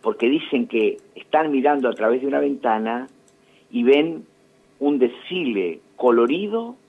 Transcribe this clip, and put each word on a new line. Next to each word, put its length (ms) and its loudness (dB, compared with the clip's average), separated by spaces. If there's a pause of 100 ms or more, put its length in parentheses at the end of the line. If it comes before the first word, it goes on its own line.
porque 280 0
dicen 380 -2
que 300 0 (180)
están 360 -2
mirando 380 2
a 40 -2
través 280 0
de 60 -4
una 120 -2
ventana 680 -2 (640)
y 120 -2
ven 420 2 (540)
un 200 0
desfile 800 -2 (160)
colorido 800 2 (140)